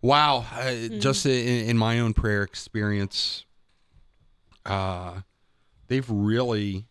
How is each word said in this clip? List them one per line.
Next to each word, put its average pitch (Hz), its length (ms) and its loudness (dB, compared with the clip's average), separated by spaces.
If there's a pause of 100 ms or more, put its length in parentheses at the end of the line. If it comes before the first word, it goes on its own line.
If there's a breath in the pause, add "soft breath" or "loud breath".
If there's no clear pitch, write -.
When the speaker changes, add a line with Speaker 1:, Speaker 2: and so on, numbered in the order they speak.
Speaker 1:
Wow. 139 520 4
I, 120 380 -4
Speaker 2:
Hmm. 107 100 -8
Speaker 1:
just 135 260 2
in, 123 420 2
in 117 80 4
my 113 240 2
own 113 140 0
prayer 104 280 2
experience, - 1000 -4 (1200)
uh, 95 560 -4 (680)
they've 127 220 -2
really 107 800 0